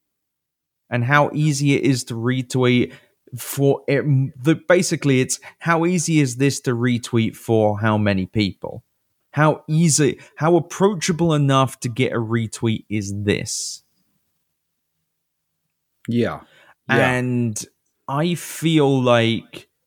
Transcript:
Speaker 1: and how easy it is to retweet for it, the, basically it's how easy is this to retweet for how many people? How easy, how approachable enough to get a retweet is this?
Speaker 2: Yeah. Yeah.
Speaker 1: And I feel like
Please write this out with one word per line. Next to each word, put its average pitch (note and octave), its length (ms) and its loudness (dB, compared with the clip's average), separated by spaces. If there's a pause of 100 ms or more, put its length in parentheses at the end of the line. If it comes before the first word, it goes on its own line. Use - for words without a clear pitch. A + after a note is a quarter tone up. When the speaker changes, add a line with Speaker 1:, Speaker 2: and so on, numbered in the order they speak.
(920)
Speaker 1:
and A#2+ 140 -2
how D3 300 2
easy C#3+ 400 2
it - 80 0
is B2 220 0
to A#2 100 -10
retweet B2 800 0 (440)
for C#3 520 -2
it, C3 140 0 (400)
the, D#3 120 2 (140)
basically D3 520 2
it's - 200 -4 (180)
how E3 260 0
easy E3+ 360 2
is B2 160 0
this C#3 240 0
to C3+ 120 -2
retweet A#2 640 0
for G#2+ 440 0
how G#2+ 180 0
many G2+ 280 0
people? - 580 -6 (480)
How D3+ 360 0
easy, D#3 500 2 (180)
how E3 200 2
approachable E3+ 760 0
enough C3+ 460 2
to - 100 -6
get A#2 220 -2
a G2+ 40 -4
retweet A2+ 720 -2
is G2+ 260 -4
this? - 680 -4 (2250)
Speaker 2:
Yeah. A2 320 -2 (480)
Yeah. C3 280 2
Speaker 1:
And B2 460 -2 (460)
I D#3+ 260 -2
feel C#3+ 680 0
like A#2 640 0 (180)